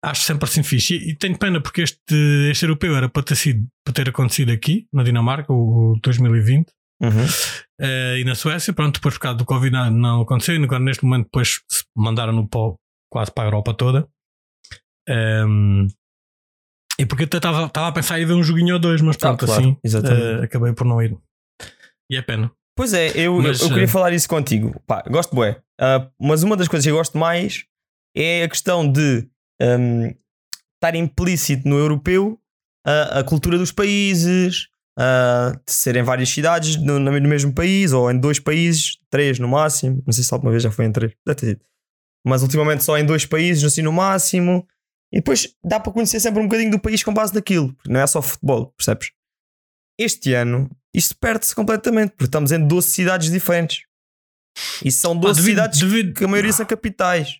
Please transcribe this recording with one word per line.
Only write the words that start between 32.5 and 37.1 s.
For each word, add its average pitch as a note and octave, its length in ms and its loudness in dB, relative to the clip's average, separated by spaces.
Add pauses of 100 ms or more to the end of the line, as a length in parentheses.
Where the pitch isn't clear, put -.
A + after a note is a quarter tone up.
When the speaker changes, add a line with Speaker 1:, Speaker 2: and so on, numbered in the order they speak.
Speaker 2:
ah, D3 340 0
a C3+ 40 -2
cultura E3 340 0
dos F3+ 140 -2
países, F#3 960 0 (300)
ah, B2 540 2 (140)
de - 60 -6
ser - 240 -2
em B2 60 0
várias B2+ 280 -2
cidades D#3+ 460 0
no, C#3+ 220 0
no C#3 140 0 (160)